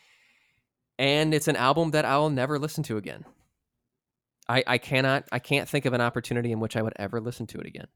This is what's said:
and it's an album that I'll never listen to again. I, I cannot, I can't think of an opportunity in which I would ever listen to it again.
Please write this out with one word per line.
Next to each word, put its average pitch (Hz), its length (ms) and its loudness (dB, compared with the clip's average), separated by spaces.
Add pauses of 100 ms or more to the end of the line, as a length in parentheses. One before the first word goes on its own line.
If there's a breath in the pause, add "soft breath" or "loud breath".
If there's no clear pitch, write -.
(1000 soft breath)
and 151 360 4
it's 147 140 2
an 143 80 2
album 147 360 4
that 151 120 2
I'll 147 260 2
never 139 280 0
listen 147 260 -4
to 110 120 -2
again. 80 280 -8 (1200)
I, 127 180 2
I 123 120 2
cannot, 135 540 0
I 123 60 0
can't - 300 0
think 139 180 0
of 123 60 2
an 123 80 0
opportunity 120 520 0
in 110 80 -2
which 113 160 -4
I 110 60 2
would 110 140 -2
ever 101 240 -4
listen 113 280 -8
to - 100 -12
it - 80 -10
again. - 300 -14